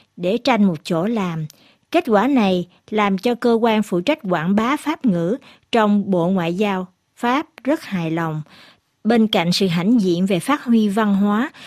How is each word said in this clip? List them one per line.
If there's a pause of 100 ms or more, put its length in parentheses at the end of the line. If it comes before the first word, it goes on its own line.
(180)
để
tranh
một
chỗ
làm. (460)
Kết
quả
này (220)
làm
cho
cơ
quan
phụ
trách (100)
quảng
bá
Pháp
ngữ (340)
trong
Bộ
Ngoại
giao (300)
Pháp (180)
rất
hài
lòng. (600)
Bên
cạnh
sự
hãnh
diện
về
phát
huy
văn
hóa, (160)